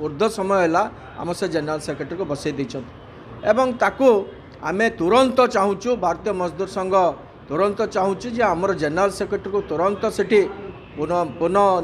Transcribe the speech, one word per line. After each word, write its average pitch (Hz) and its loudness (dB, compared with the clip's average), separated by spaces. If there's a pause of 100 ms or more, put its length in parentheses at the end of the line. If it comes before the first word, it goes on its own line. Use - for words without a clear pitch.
ଊର୍ଦ୍ଧ୍ୱ 151 0
ସମୟ 196 0
ହେଲା 170 2 (360)
ଆମ 151 -6 (100)
ସେ 196 -2
general 156 -2
ସେକ୍ରେଟାରୀକୁ 156 -6
ବସେଇ 147 -4
ଦେଇଛନ୍ତି 131 -8 (580)
ଏବଂ 254 4 (140)
ତାକୁ 208 4 (640)
ଆମେ 196 0 (140)
ତୁରନ୍ତ 240 4 (180)
ଚାହୁଁଛୁ, 202 0 (160)
ଭାରତୀୟ 170 -2
ମଜଦୁର 180 -4
ସଂଘ 185 0 (540)
ତୁରନ୍ତ 196 0 (160)
ଚାହୁଁଛି 196 0 (100)
ଯେ 240 2 (100)
ଆମର 185 0 (100)
general 165 2 (100)
ସେକ୍ରେଟାରୀକୁ 202 -4 (100)
ତୁରନ୍ତ 180 0 (140)
ସେଠି 202 4 (540)
ପୁନଃ, 156 -4 (260)
ପୁନଃ 190 4 (160)